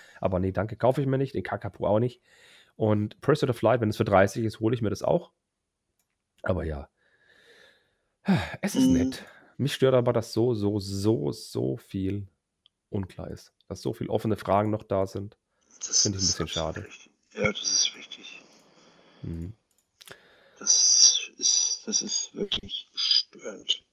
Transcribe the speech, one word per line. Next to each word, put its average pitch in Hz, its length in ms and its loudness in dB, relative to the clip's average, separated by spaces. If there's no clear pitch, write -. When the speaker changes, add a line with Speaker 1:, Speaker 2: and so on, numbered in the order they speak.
Speaker 1:
Aber 95 180 0
nee, 95 140 0
danke, 104 240 -4
kaufe 131 240 2
ich 135 60 0
mir 131 100 0
nicht, 135 180 -2
den - 80 -4
Kakapo - 440 -6
auch 107 120 4
nicht. 123 220 -2
Und 107 420 0
Pursuit 139 300 2
of 120 120 -2
Light, 117 200 4
wenn 110 80 2
es 107 80 -4
für 110 80 2
dreißig 101 400 4
ist, 110 160 -4
hole 110 120 2
ich 117 80 -4
mir 101 100 0
das - 120 -4
auch. - 300 0
Aber 87 220 -2
ja. 73 240 -8
Es 196 140 -4
ist 262 120 4
Speaker 2:
Mhm. 262 60 6
Speaker 1:
nett. - 320 0
Mich 123 160 -2
stört 131 200 4
aber, 123 200 4
dass 113 180 -2
so, 120 220 2
so, 104 260 0
so, 101 540 0
so 127 420 -4
viel 98 520 -6
unklar 90 400 -8
ist. 85 220 -16
Dass 98 140 -10
so - 100 -2
viel - 160 -6
offene 110 300 0
Fragen 101 320 2
noch 107 140 -4
da 98 220 0
sind. 98 300 -10
Speaker 2:
Das - 180 2
Speaker 1:
Finde 98 160 0
ich 95 40 -2
ein 90 60 2
Speaker 2:
ist - 80 -2
Speaker 1:
bisschen 85 80 -2
Speaker 2:
absolut 80 300 -4
Speaker 1:
schade. 95 120 -12
Speaker 2:
richtig. - 240 -20
Ja, 107 180 -2
das - 120 -10
ist - 340 0
richtig. - 440 -20
Speaker 1:
Mhm. 87 300 -10
Speaker 2:
Das - 800 4
ist, - 480 0
das 107 160 -2
ist - 320 -6
wirklich - 640 -8
störend. - 960 -2